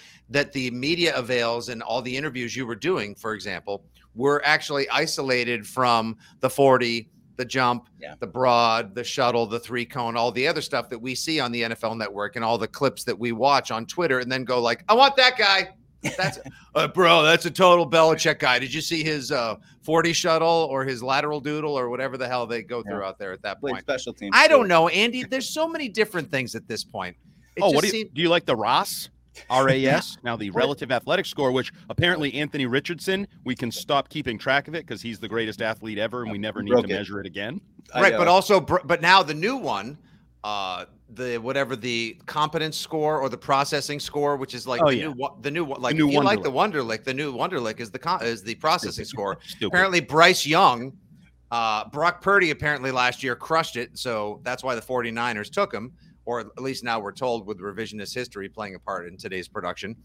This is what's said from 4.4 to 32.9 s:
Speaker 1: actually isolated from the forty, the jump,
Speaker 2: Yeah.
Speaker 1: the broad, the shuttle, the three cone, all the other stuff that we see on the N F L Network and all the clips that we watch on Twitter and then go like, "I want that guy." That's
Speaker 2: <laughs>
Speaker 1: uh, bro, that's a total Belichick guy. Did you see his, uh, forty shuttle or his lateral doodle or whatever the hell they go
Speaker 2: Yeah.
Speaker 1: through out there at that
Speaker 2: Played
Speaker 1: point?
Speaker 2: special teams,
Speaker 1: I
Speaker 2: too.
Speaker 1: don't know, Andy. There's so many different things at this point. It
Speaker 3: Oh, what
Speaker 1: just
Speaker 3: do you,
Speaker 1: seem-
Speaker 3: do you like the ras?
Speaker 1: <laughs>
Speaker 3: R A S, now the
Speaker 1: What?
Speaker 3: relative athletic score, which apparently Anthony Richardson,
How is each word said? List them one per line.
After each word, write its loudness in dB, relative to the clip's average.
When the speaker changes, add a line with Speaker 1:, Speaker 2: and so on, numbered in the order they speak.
Speaker 1:
actually 0
isolated 0
from 2
the 2
forty, 4
the -4
jump, 0
Speaker 2:
Yeah. -16
Speaker 1:
the -6
broad, 2
the -6
shuttle, 0
the -4
three -6
cone, -6
all 0
the -2
other -2
stuff -6
that -10
we -8
see -4
on -2
the -4
N -2
F -6
L -4
Network -6
and -6
all 2
the -4
clips -4
that -4
we -4
watch 2
on -6
Twitter -2
and -6
then -4
go -2
like, 0
"I 6
want 6
that 4
guy." 2
That's -2
Speaker 2:
<laughs> -14
Speaker 1:
uh, 4
bro, 6
that's 6
a -2
total 6
Belichick 4
guy. 4
Did -4
you -4
see -4
his, -4
uh, -2
forty 2
shuttle 2
or -2
his -6
lateral 0
doodle -4
or -2
whatever -6
the -4
hell -2
they -6
go -8
Speaker 2:
Yeah. -10
Speaker 1:
through -6
out -10
there -10
at -14
that -8
Speaker 2:
Played -4
Speaker 1:
point? -12
Speaker 2:
special -6
teams, -10
Speaker 1:
I 10
Speaker 2:
too. 8
Speaker 1:
don't 4
know, 6
Andy. 0
There's -4
so -2
many -6
different -2
things -4
at -12
this -8
point. -10
It -6
Speaker 3:
Oh, 4
what 4
Speaker 1:
just 2
Speaker 3:
do -4
you, -6
Speaker 1:
seem- -16
Speaker 3:
do -4
you 4
like 2
the 0
ras? 0
Speaker 1:
<laughs> -20
Speaker 3:
R 4
A 2
S, 0
now -4
the -6
Speaker 1:
What? 0
Speaker 3:
relative -2
athletic 0
score, 0
which -2
apparently 0
Anthony -2
Richardson, -2